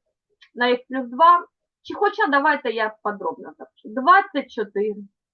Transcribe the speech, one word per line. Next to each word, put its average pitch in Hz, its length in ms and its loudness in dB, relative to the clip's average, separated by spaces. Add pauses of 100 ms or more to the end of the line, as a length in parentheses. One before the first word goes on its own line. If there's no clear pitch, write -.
(560)
на 240 120 0
х 247 220 0
плюс 254 180 -8
два, 330 380 4 (360)
чи - 120 -14
хоча - 340 -2
давайте 285 440 0
я 220 320 -4
подробно 180 540 -8
запишу. - 320 -20
Двадцять 285 640 2
чотири 208 440 -4 (380)